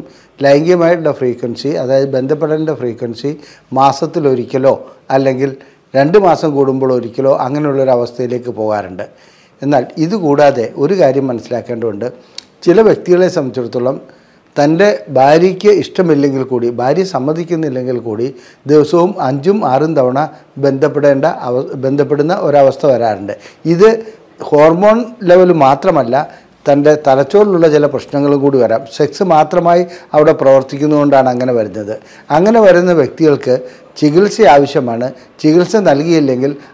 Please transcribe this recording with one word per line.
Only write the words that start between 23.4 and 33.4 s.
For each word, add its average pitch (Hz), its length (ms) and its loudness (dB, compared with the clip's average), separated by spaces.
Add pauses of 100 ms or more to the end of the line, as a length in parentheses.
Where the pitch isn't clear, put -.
ഇത് 170 240 4 (600)
ഹോർമോൺ 175 500 4 (300)
ലെവൽ 180 220 6 (140)
മാത്രമല്ല, 143 500 0 (520)
തൻ്റെ 143 240 4 (160)
തലച്ചോറിലുള്ള 170 680 2
ചില 147 180 2
പ്രശ്നങ്ങളും 143 500 -2
കൂടി 135 200 2
വരാം. 110 180 0 (160)
sex - 260 -2
മാത്രമായി 175 600 2 (300)
അവിടെ 151 280 4
പ്രവർത്തിക്കുന്നതുകൊണ്ടാണ് 139 880 2
അങ്ങനെ 123 300 -2
വരുന്നത്. 107 340 -6 (360)
അങ്ങനെ 196 300 2
വരുന്ന 180 340 4
വ്യക്തികൾക്ക് 143 640 0 (440)